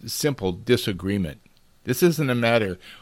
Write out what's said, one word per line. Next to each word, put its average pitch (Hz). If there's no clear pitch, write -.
simple 131
disagreement. 98
This -
isn't 156
a 123
matter 117